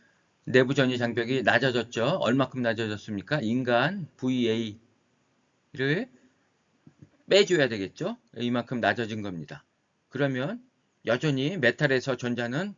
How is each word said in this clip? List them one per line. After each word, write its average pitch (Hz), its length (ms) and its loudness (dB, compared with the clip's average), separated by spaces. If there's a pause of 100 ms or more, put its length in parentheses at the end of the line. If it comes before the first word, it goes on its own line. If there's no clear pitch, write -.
(440)
내부 127 300 4
전위 127 240 2
장벽이 120 440 -2
낮아졌죠. 120 800 2
얼마큼 127 420 0
낮아졌습니까? 110 800 -4
인간 127 760 0
브이에이를 113 640 0 (2500)
빼줘야 180 400 4
되겠죠. 113 480 -4 (200)
이만큼 120 440 -2
낮아진 107 420 0
겁니다. 80 420 -10 (440)
그러면 139 540 -4 (440)
여전히 135 500 0
메탈에서 131 600 2
전자는 123 600 -4